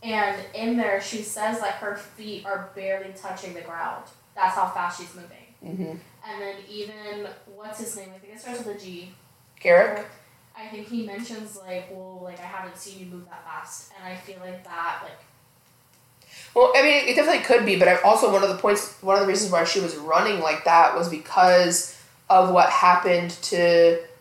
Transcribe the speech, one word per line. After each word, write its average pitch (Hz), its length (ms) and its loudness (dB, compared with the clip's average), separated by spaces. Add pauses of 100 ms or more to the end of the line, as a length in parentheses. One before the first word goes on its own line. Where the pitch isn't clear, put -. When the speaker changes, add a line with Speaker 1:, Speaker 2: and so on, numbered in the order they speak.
Speaker 1:
and 208 340 -4 (180)
in 226 220 -4
there 202 240 -2
she 214 220 -10
says 220 380 -6
that 202 160 -6
her 202 200 -10
feet 208 480 -16
are 190 300 -8
barely 190 420 -8
touching 185 380 -14
the 170 80 -16
ground. 165 420 -10 (300)
That's 185 200 0
how 190 140 0
fast 180 320 -6
she's 180 140 -18
moving. 175 160 -20 (340)
Speaker 2:
Mm-hmm. 170 320 -8 (340)
Speaker 1:
And 202 120 -12
then 196 140 -12 (140)
even, 208 560 -14 (280)
what's 214 260 -16
his 214 160 -12
name? 190 180 -18
I 190 40 -20
think 202 160 -20
it 233 60 -20
starts 240 220 -12
with 208 140 -10
a - 20 -16
G. 185 360 -18 (440)
Speaker 2:
Garrick? 202 460 4 (540)
Speaker 1:
I 220 100 -16
think 208 200 -16
he 226 160 -6
mentions, 214 540 -14
like, 185 320 -12
"Well, 185 320 -18
like, 180 180 -16
I 180 40 -18
haven't 180 340 -14
seen 190 200 -18
you 185 80 -18
move 180 220 -18
that - 160 -20
fast." 156 500 -16
And 185 160 -16
I 185 60 -14
feel 190 240 -18
like 185 240 -16
that, 170 380 -8
like 165 160 -18 (1400)
Speaker 2:
Well, 254 200 6
I 269 80 6
mean, 285 260 2
it 247 60 0
definitely 311 300 2
could 233 220 4
be, 196 120 0
but 180 100 6
I, 180 120 6
also 214 320 4
one 196 100 4
of 196 60 2
the 185 80 -2
points, 202 460 -2
one 190 140 2
of 202 60 2
the 196 60 0
reasons 190 240 -2
why 170 120 2
she 196 160 -2
was 160 160 -6
running 170 440 0
like 156 240 -2
that 170 300 6
was 170 160 -2
because 180 920 2 (300)
of 185 240 6
what 175 160 6
happened 180 600 4 (100)
to 170 560 4 (220)